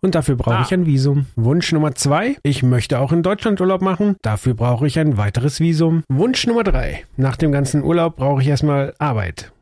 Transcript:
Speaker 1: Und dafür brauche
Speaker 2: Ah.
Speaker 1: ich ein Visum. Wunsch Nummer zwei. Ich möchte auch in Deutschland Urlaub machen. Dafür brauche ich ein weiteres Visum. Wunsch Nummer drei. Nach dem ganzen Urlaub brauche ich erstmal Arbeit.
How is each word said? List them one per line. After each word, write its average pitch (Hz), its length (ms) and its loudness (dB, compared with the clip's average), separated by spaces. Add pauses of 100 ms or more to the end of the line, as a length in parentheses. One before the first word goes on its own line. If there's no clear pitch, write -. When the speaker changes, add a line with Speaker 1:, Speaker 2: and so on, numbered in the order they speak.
Speaker 1:
Und 190 140 0
dafür 143 220 0
brauche 117 200 0
Speaker 2:
Ah. 117 80 2
Speaker 1:
ich - 80 -2
ein 180 120 2
Visum. 139 400 2 (100)
Wunsch 131 380 0
Nummer 151 200 0
zwei. 180 480 -2
Ich 143 220 0
möchte 123 360 2
auch 127 120 0
in 170 100 2
Deutschland 202 380 0
Urlaub 185 220 0
machen. 190 400 0
Dafür 113 320 -2
brauche 120 340 0
ich 139 100 -2
ein 151 200 2
weiteres 120 420 -2
Visum. 165 480 2
Wunsch 208 400 0
Nummer 233 160 0
drei. - 400 -2 (140)
Nach 131 180 0
dem 156 160 0
ganzen 139 320 0
Urlaub 165 320 0
brauche 135 260 0
ich 131 60 2
erstmal 143 500 0
Arbeit. 110 540 -4 (100)